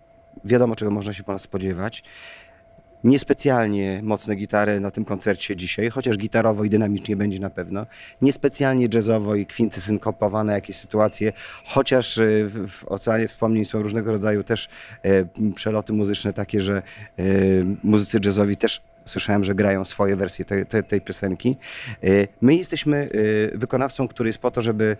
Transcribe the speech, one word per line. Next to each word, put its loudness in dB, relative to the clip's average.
wiadomo, 4
czego -2
można -4
się -14
po -8
nas -6
spodziewać. -6
Niespecjalnie 2
mocne -2
gitary 0
na -4
tym -6
koncercie -4
dzisiaj, -4
chociaż -2
gitarowo 0
i 0
dynamicznie 0
będzie -2
na -6
pewno. -8
Niespecjalnie 2
jazzowo 2
i -2
kwintysynkopowane -2
jakieś -4
sytuacje, 0
chociaż, 2
y, 4
w, -8
w -16
oceanie -2
wspomnień 0
są -4
różnego -4
rodzaju 0
też, -4
e, 2
m, 0
przeloty -2
muzyczne 0
takie, -2
że, 0
e, -8
muzycy 2
jazzowi 2
też 0
słyszałem, 0
że 0
grają 2
swoje 0
wersje -4
tej, -2
tej, -2
tej -2
piosenki. -4
E, 0
my 6
jesteśmy, -2
e, -8
wykonawcą, -2
który -2
jest -4
po 0
to, -2
żeby 0